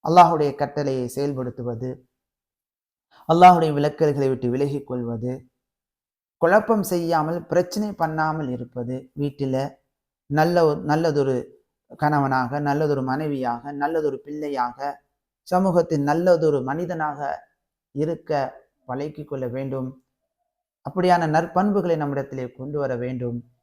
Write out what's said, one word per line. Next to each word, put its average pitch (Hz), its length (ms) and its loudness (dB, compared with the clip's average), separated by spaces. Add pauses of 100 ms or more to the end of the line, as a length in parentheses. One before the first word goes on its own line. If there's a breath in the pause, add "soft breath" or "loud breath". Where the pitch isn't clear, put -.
அல்லாஹ்வுடைய 160 460 6
கட்டளையை 135 600 -2
செயல்படுத்துவது, 127 920 -6 (1200 soft breath)
அல்லாஹ்வுடைய 170 400 8
விலக்கல்களை 143 560 2
விட்டு 127 220 0
விலகிக் 139 360 -2
கொள்வது, 123 600 -6 (880)
குழப்பம் 208 460 2
செய்யாமல் 165 640 -2
பிரச்சனை 180 460 0
பண்ணாமல் 156 560 -4
இருப்பது, 123 680 -8
வீட்டில 139 520 -2 (560)
நல்ல 165 380 2
ஒரு, 147 160 2
நல்லதொரு 147 840 -2 (320)
கணவனாக, 139 640 0
நல்லதொரு 143 420 0
மனைவியாக, 131 720 -4
நல்லதொரு 143 520 -2
பிள்ளையாக, 143 800 -6 (380)
சமூகத்தின் 175 600 2
நல்லதொரு 156 600 2
மனிதனாக 151 880 -6 (420)
இருக்க 156 400 -4 (540)
பழக்கிக் 143 440 -8
கொள்ள 131 180 -6
வேண்டும். 131 580 -6 (840)
அப்படியான 180 380 2
நற்பண்புகளை 170 680 0
நம்மிடத்திலே 139 560 -6
கொண்டு 147 260 -8
வர 131 180 -2
வேண்டும். 120 480 -6 (180)